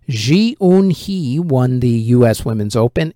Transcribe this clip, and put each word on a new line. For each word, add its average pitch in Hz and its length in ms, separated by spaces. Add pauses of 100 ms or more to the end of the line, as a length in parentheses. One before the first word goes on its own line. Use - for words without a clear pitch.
Ji 147 500
Eun 190 320
Hee 160 480
won 127 400
the 123 80
U 117 380
S 110 180
Women's 107 320
Open, 123 400